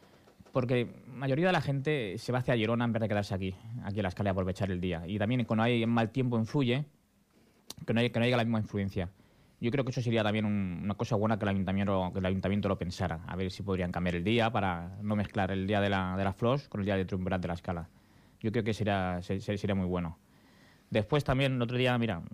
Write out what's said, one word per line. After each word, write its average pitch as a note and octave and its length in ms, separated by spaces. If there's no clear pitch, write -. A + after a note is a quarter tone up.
Porque A#2+ 360
la - 80
mayoría C#3 320
de F#3 40
la F3 80
gente C3+ 580
se - 140
va B2 80
hacia B2 160
Girona A#2 300
en A#2 80
vez A2 80
de A2 80
quedarse G#2 260
aquí, F#2 200
aquí G2+ 160
en G#2 40
la F#2 60
Escala, G2+ 200
y - 20
aprovechar F#2 400
el F2+ 80
día. F2 260
Y G2 140
también A#2+ 240
cuando A2+ 200
hay A#2 220
mal A#2 260
tiempo B2 280
influye B2+ 460
que A#2+ 80
no A2+ 60
hay, A#2+ 100
que - 100
no A#2 60
haya B2 120
la A2+ 80
misma A2+ 140
influencia. G2 500
Yo A#2 100
creo C3+ 140
que B2+ 60
eso B2+ 100
sería A2+ 220
también G#2+ 220
un, G2 380
una G2 120
cosa - 200
buena G#2+ 240
que G#2 60
el G2+ 40
ayuntamiento, F#2+ 640
que G2 60
el F#2 60
ayuntamiento F#2+ 420
lo G2 100
pensara, E2+ 480
a E2+ 100
ver F#2 160
si G2 120
podrían F2+ 280
cambiar F2+ 240
el F2 80
día A2+ 280
para F#2 500
no G#2 140
mezclar G2+ 360
el F#2+ 140
día G2+ 160
de G2+ 80
la, F#2 280
de F#2+ 60
las G2 120
flors C3 320
con G#2 140
el F#2+ 40
día G2 120
de F#2+ 80
triunvirato F#2 380
de F2 40
la F2 60
Escala. E2+ 360
Yo A2 100
creo A2+ 120
que G#2+ 100
será, F#2+ 480
se-, F#2+ 180
se-, G#2 180
sería G2+ 180
muy F#2+ 120
bueno. F2 300
Después C3+ 320
también, C3+ 300
el B2+ 80
otro A#2+ 160
día, B2 200
mira, A2 240